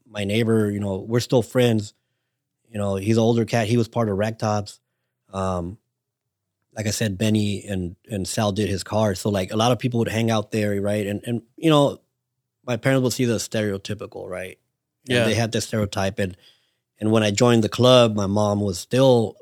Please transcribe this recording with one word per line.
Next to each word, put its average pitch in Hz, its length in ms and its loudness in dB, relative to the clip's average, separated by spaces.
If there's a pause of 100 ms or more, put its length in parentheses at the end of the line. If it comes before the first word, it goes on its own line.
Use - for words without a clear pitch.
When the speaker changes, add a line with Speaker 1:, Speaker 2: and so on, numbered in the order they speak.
Speaker 1:
my 107 140 -8
neighbor, 110 480 2
you 101 80 -4
know, 98 180 -4
we're 113 220 -2
still 120 240 0
friends. 113 500 0 (720)
You 113 120 -12
know, 101 160 -2
he's 104 220 2
an 113 60 4
older 117 220 2
cat. 113 220 -2
He 117 100 2
was 113 100 2
part 117 220 -2
of 98 80 -2
Ragtops. 107 640 -4 (520)
Um, 95 460 -4 (960)
like 110 120 -6
I 107 40 -2
said, 101 260 -4
Benny 104 480 0
and, 92 300 -6 (140)
and 95 180 -6
Sal 107 240 0
did 98 180 -2
his 95 140 -4
car. 107 320 0
So, 110 140 -4
like, 95 220 -2
a 110 60 -4
lot 117 140 2
of 117 80 0
people 120 200 -2
would 113 80 0
hang 113 240 0
out 107 200 -2
there, 104 300 -2
right? 104 240 -2
And, 101 200 -6
and, 120 160 -6 (140)
you 165 140 0
know, 143 300 4 (680)
my 123 120 0
parents 135 260 2
would 123 100 0
see 131 120 -2
the 117 100 0
stereotypical, 101 920 -6
right? 92 300 -12 (500)
And 123 100 2
Speaker 2:
Yeah. 117 80 4
Speaker 1:
they 113 100 2
had 113 160 0
this 113 140 -2
stereotype. 98 540 -4
And, 95 160 -4 (640)
and 107 120 0
when 113 120 4
I 104 80 2
joined 117 320 4
the 104 60 0
club, 120 460 6
my 101 120 -2
mom 104 340 0
was 98 180 -4
still 123 640 2